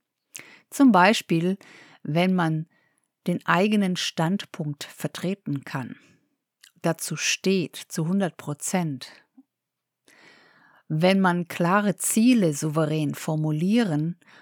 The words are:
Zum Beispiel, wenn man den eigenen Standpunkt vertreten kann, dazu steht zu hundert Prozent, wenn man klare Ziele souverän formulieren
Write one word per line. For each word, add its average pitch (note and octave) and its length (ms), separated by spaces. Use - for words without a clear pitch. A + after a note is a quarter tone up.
Zum C4+ 220
Beispiel, F3+ 680
wenn F3 320
man D#3+ 340
den F3 200
eigenen F#3 500
Standpunkt - 880
vertreten D3+ 800
kann, C3 320
dazu E3 340
steht - 600
zu - 300
hundert F#3 300
Prozent, D3 720
wenn F3+ 320
man F3 300
klare G3 480
Ziele A3+ 560
souverän D3+ 600
formulieren D#3+ 1080